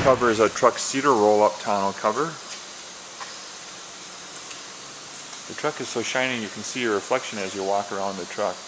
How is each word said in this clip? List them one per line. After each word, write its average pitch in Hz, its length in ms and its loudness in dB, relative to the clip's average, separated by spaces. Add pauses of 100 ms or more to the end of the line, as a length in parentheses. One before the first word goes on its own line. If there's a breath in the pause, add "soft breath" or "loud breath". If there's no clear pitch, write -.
cover 123 260 8
is 110 120 6
a 104 80 8
truck - 280 4
cedar 135 340 2
roll-up 104 500 6
tonneau 98 320 0
cover. 110 320 0 (3250)
The 110 120 -10
truck 151 200 -2
is 127 80 -4
so - 140 -2
shiny 127 400 0
you 104 80 -4
can 107 140 -10
see 127 180 -4
your 113 140 4
reflection 120 440 0
as 95 160 -4
you 98 80 -2
walk 101 300 0
around 98 240 -2
the 87 80 -6
truck. 95 320 -2 (100)